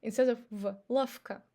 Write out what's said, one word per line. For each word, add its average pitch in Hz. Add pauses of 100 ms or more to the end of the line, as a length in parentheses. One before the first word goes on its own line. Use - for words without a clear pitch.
instead 254
of 240 (120)
v, 202 (140)
lavka. 247 (120)